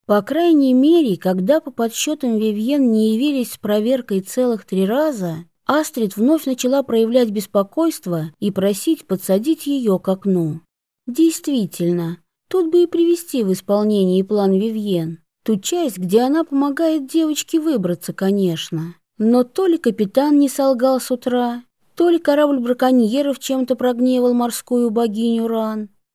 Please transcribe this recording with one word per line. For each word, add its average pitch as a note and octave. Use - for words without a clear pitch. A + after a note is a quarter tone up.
По G#3
крайней C#4+
мере, C#4
когда F#3
по C#4+
подсчетам A#3
Вивьен A3
не A3
явились C4
с -
проверкой G#3+
целых A#3
три F#3+
раза, G3+
Астрид C4
вновь C#4+
начала C4
проявлять A3+
беспокойство G3
и G3+
просить G3+
подсадить G#3
ее B3
к -
окну. F#3
Действительно, F#3
тут F4
бы F4
и -
привести E4+
в F#3+
исполнение G3+
план G3
Вивьен, F#3+
ту A3
часть, C#4
где F#3
она C#4+
помогает C#4+
девочке D#4+
выбраться, G3
конечно. F3
Но A#3+
то F#4
ли E4+
капитан C4
не C#4+
солгал C4
с -
утра, B3
то E4+
ли E4+
корабль D4
браконьеров B3+
чем-то C4
прогневал B3
морскую A#3+
богиню A3+
Ран, A3